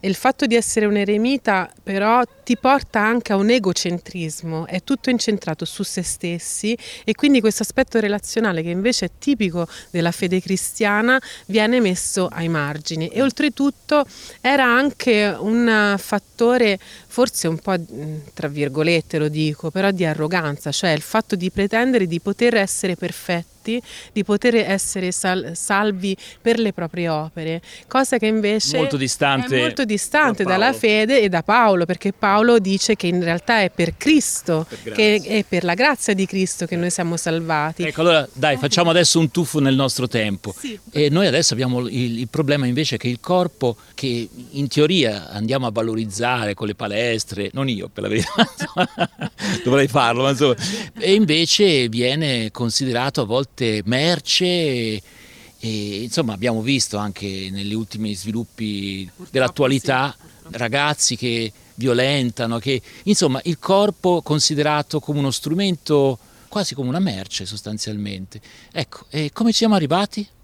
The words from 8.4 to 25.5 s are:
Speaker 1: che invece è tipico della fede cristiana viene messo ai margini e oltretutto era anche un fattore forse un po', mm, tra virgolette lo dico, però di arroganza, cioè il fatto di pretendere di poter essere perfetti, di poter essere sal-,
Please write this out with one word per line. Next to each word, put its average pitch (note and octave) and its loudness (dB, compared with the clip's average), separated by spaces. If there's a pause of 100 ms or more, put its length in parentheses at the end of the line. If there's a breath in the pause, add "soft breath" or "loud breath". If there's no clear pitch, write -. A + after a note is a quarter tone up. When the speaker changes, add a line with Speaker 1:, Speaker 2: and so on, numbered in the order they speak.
Speaker 1:
che E3+ -4
invece G3 0
è E3+ -4 (100)
tipico F#3 0 (240 loud breath)
della E3+ 0
fede F#3 0
cristiana G#3+ 0 (280 loud breath)
viene A3 2
messo F#3 0
ai E3 -4
margini D#3 -4
e G3+ -2
oltretutto C#4 0 (360 loud breath)
era C4+ 2
anche A#3+ 2
un G#3+ 2
fattore A3 2 (340 loud breath)
forse A#3 0
un D#3+ -2
po', F#3+ -2
mm, D#3 -8 (180)
tra - -6
virgolette D3+ 0
lo D3+ 0
dico, D3+ -2
però F#3+ 0
di F3+ 0
arroganza, D#3 -2
cioè F3 0
il D3+ 0
fatto - -2
di F3+ -2
pretendere A3+ 2
di E3 -4
poter A#3 0
essere F#3+ 0
perfetti, F#3 -6 (300 loud breath)
di G#3 -2
poter A3 2
essere F#3+ 0
sal-, F#3 -2